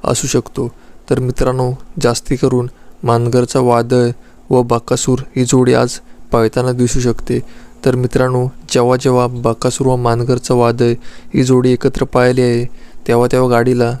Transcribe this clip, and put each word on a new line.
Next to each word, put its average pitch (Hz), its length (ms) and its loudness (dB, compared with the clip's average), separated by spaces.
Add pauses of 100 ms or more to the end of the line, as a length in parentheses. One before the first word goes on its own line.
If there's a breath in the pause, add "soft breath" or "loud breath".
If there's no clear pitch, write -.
असू - 240 -2
शकतो. 123 400 -2 (420 soft breath)
तर 123 100 2
मित्रांनो, 127 520 -2 (300)
जास्ती 120 340 0
करून 123 320 0 (360 soft breath)
मानगरचा 120 560 2
वादळ 120 500 2 (400 soft breath)
व 127 120 4
बकासूर 120 580 0 (160)
ही 131 100 0
जोडी 127 280 2
आज 120 260 0 (320 soft breath)
पळताना 123 400 0
दिसू 123 280 0
शकते. 120 400 -2 (460 loud breath)
तर 127 100 2
मित्रांनो, 127 520 0 (220)
जेव्हा 127 280 2
जेव्हा 123 300 2
बकासूर 120 600 -2
व 131 80 2
मानगरचा 123 580 0
वादळ 120 400 2 (400 loud breath)
ही 135 100 2
जोडी 127 280 4
एकत्र 123 340 0
पाहिली 127 360 2
आहे, 120 500 -2 (160)
तेव्हा 120 240 2
तेव्हा 127 180 2
गाडीला 120 500 2